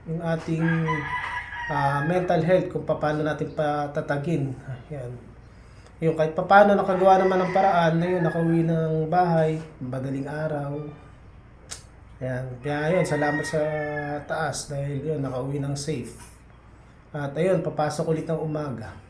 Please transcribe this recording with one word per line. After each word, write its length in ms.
yung 160
ating, 460
ah, 320
mental 400
health, 300
kung 100
paano 400
natin 320
patatagin. 960
Yan. 440
Yung 160
kahit 240
papaano 400
nakagawa 400
naman 240
ng 160
paraan, 400
na 80
yun, 160
nakauwi 480
ng 400
bahay, 480
madaling 480
araw. 480
Ayan. 260
Kaya 400
yun, 40
salamat 360
sa 200
taas 400
dahil 320
yun, 240
nakauwi 320
ng 160
safe. 400
At 160
ayun, 320
papasok 480
ulit 160
ng 80
umaga. 560